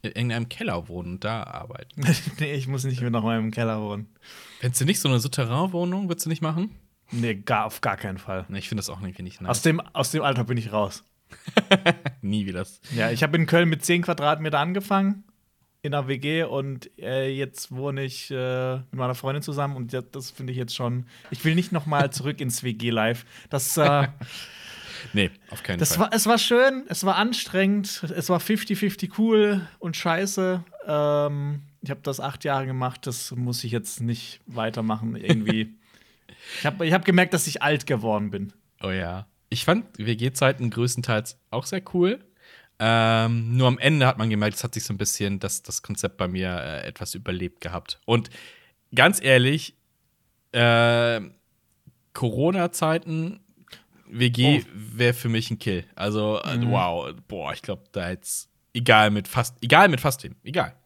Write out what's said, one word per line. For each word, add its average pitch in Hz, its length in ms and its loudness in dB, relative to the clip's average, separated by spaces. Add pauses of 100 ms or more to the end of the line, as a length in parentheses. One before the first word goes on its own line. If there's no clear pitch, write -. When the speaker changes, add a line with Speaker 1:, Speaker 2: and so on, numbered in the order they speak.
Speaker 1:
in 107 100 -8
irgendeinem 117 360 -4
Keller 87 400 -6
wohnen 87 260 -8
und 92 100 -10
da 110 180 -4
arbeiten. - 600 -12 (180)
Speaker 2:
<laughs> - 180 -8
Nee, 151 160 -2
ich 131 140 -4
muss 135 160 -4
nicht 127 180 -2
mehr 120 80 0
noch 117 120 0
mal 113 160 2
im 110 120 0
Keller 110 320 -2
wohnen. 104 240 -6 (540)
Speaker 1:
Fändest 123 200 0
du 127 60 0
nicht - 140 2
so 147 80 0
eine 123 120 4
Souterrain-Wohnung, 175 880 -2
würdest 165 180 -4
du 160 40 -4
nicht 160 120 -2
machen? 165 320 -2 (360)
Speaker 2:
Nee, 117 240 -2
gar, 107 320 0
auf - 140 -10
gar 101 160 -2
keinen 95 220 -8
Fall. 92 300 -8
Speaker 1:
Nee, 98 120 -8
ich - 80 -12
find 110 100 -4
das 98 100 -6
auch 92 120 -10
irgendwie 92 220 -10
nicht 90 180 -14
nice. 92 100 -6
Speaker 2:
Aus 117 120 0
dem, 165 180 2
aus - 320 -4
dem 156 100 -2
Alter 127 220 0
bin 120 120 -2
ich 110 160 -6
raus. 104 320 -2 (640)
Speaker 1:
<laughs> 185 540 2
Nie 104 240 -2
wieder. 92 180 -6 (300)
Speaker 2:
Ja, 113 160 2
ich 120 120 0
hab 151 120 2
in 165 120 4
Köln 170 220 6
mit 160 160 -2
zehn 175 180 2
Quadratmeter 151 560 0
angefangen, 196 680 0 (580)
in 147 120 -4
einer 135 140 -2
W 135 100 -2
G, 156 260 0
und, 139 540 -6
äh, 131 320 -2
jetzt 135 420 -8
wohne 135 320 -4
ich, 131 260 -10
äh, 127 460 -2
mit 131 180 -12
meiner 127 200 -2
Freundin 135 280 -4
zusammen 143 340 -4
und 123 160 -8
ja, 127 100 -4
das 131 280 -12
find 127 200 -10
ich 123 60 -6
jetzt 123 180 -6
schon, 123 320 -4 (240)
ich - 140 -10
will 160 100 4
nicht 175 180 0
noch 156 140 -2
mal 143 240 4
Speaker 1:
<laughs> - 20 -12
Speaker 2:
zurück 143 280 -4
ins 127 220 -4
W 123 100 -2
G-Life. 117 540 0 (240)
Das, - 260 -2
äh, 143 320 4 (1040)
Speaker 1:
Nee, 98 160 2 (180)
auf - 140 -12
keinen 87 160 -4
Speaker 2:
das 160 180 2
Speaker 1:
Fall. 170 40 0 (100)
Speaker 2:
war, - 20 -2
es 214 140 2
war 233 100 4
schön, 262 520 4
es - 160 -4
war 185 120 2
anstrengend, 196 880 0 (100)
es - 140 -4
war 175 100 4
fifty 214 380 0
fifty 196 400 -2
cool 208 500 4 (120)
und 170 180 -6
scheiße. 185 680 0 (240)
Ähm, 147 760 0 (180)
ich 139 100 -10
hab 139 120 -8
das 139 180 -4
acht 139 240 -8
Jahre 135 220 0
gemacht, 127 400 -4
das 120 240 -8
muss 123 340 -4
ich 117 80 -4
jetzt 117 300 -4
nicht 117 440 -4
weitermachen 113 720 -4
irgendwie. 110 640 0
Speaker 1:
<laughs> - 40 -20 (760)
Speaker 2:
Ich - 80 -4
hab, 147 140 -2
ich 165 120 2
hab 180 120 4
gemerkt, 185 300 6
dass 160 120 2
ich - 160 -4
alt 147 240 2
geworden 107 440 0
bin. 98 220 -6 (300)
Speaker 1:
Oh 95 80 -2
ja. 92 360 -4 (240)
Ich 123 140 -4
fand 202 200 2 (140)
W 107 180 -2
G-Zeiten 127 540 0
größtenteils 117 680 -2 (120)
auch 120 160 -4
sehr 190 160 -6 (120)
cool. 180 240 4 (600)
Ähm, 113 800 2
nur 127 120 6
am 123 100 4
Ende 139 280 4
hat 131 120 4
man 110 120 2
gemerkt, 107 260 2
es - 80 -8
hat 117 100 -6
sich - 100 -8
so - 100 -6
ein - 40 -4
bisschen 101 400 -2
das, - 240 -6
das - 200 -10
Konzept - 340 -6
bei 92 120 -2
mir, 92 220 -2
äh, 73 380 -6
etwas - 260 -10
überlebt 90 460 -8
gehabt. - 440 -10
Und 117 260 2 (640)
ganz 156 280 6
ehrlich, 131 540 4 (760)
äh, 117 680 4 (920)
Corona-Zeiten, 165 1300 0 (680)
W 120 220 2
G 131 320 4
Speaker 2:
Oh. - 120 -14
Speaker 1:
wär 113 400 0
für 120 140 -4
mich 113 220 0
ein 107 80 -2
Kill. 92 260 -2 (100)
Also, 107 480 0
äh, 82 140 -4
Speaker 2:
Mhm. 120 140 0
Speaker 1:
wow, 85 420 0 (160)
boah, 82 240 -6
ich - 100 -10
glaub, - 300 -10
da 90 140 -4
hätt's, - 420 -8 (260)
egal 110 360 8
mit 104 180 -2
fast, - 340 -4
egal 151 260 8
mit 143 120 2
fast - 240 -2
wem, 123 180 -16
egal. 139 320 -4 (120)